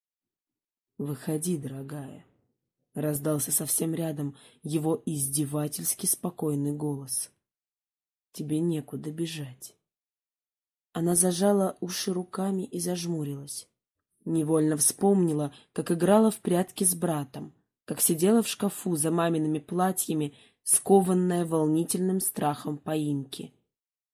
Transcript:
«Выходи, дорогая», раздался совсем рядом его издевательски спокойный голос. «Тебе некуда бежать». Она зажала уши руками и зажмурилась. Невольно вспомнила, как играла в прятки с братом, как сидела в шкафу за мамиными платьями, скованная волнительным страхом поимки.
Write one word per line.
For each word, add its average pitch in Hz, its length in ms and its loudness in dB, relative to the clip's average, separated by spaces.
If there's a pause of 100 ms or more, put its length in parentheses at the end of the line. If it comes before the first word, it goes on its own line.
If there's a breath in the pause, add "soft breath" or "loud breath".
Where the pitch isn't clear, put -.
(960)
«Выходи, 156 640 -4
дорогая», 139 680 -12 (680)
раздался 147 580 -2
совсем 165 420 0
рядом 151 420 -4 (260 loud breath)
его 156 440 0
издевательски 147 1000 -4
спокойный 147 680 -2
голос. 147 580 -6 (1000)
«Тебе 151 280 -4
некуда 151 500 -4
бежать». 156 680 -10 (1160)
Она 170 220 2
зажала 185 680 2
уши 180 320 -4
руками 185 500 -4
и - 180 -8
зажмурилась. 165 880 -6 (560)
Невольно 156 520 2
вспомнила, 160 760 2 (200 loud breath)
как - 180 -6
играла 190 400 6
в - 100 -10
прятки 185 440 0
с 185 100 2
братом, 151 600 -4 (300)
как - 160 -8
сидела 190 420 4
в 208 60 -2
шкафу 190 480 -2
за 156 140 0
мамиными 160 500 2
платьями, 170 760 -2 (280 loud breath)
скованная 180 840 4
волнительным 165 760 2
страхом 147 560 -4
поимки. 147 760 -4 (600)